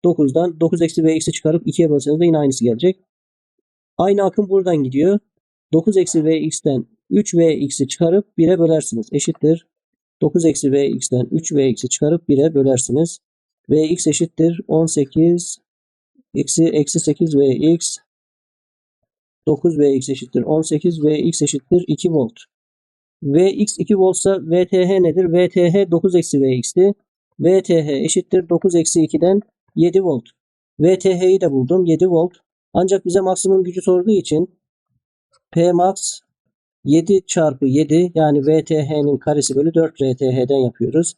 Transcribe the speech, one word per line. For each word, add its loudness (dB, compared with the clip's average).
Dokuzdan 0
dokuz 0
eksi -2
V 2
X'i -4
çıkarıp -2
ikiye 0
bölseniz -2
de 2
yine 2
aynısı -2
gelecek. 0
Aynı 0
akım -2
buradan 0
gidiyor. 0
Dokuz 2
eksi 0
V 2
X'ten -4
üç 0
V 2
X'i -4
çıkarıp -2
bire 2
bölersiniz. -2
Eşittir. -2
Dokuz 0
eksi 0
V 0
X'ten -4
üç -4
V 2
X'i -4
çıkarıp -2
bire 2
bölersiniz. 0
V 2
X -2
eşittir -2
on 0
sekiz 0
eksi, 0
eksi -2
sekiz -2
V 4
X. 0
Dokuz -2
V 2
X -4
eşittir -6
on -2
sekiz. -4
V 0
X -2
eşittir -2
iki -4
volt. -2
V 0
X -4
iki 0
voltsa 0
V 0
T 0
H 2
nedir? 0
V 2
T 2
H 2
dokuz 0
eksi 0
V 2
X'ti. 0
V 2
T 0
H -4
eşittir -2
dokuz 0
eksi 2
ikiden 2
yedi 2
volt. -2
V 2
T 0
H'yi 2
de 0
buldum. 0
Yedi 2
volt. 0
Ancak -2
bize 0
maksimum 0
gücü -6
sorduğu 0
için -2
P 2
max -2
yedi 0
çarpı -2
yedi, 2
yani 2
V 2
T -2
H'nin -2
karesi -2
bölü 0
dört -2
R 0
T -4
H'den 0
yapıyoruz. -2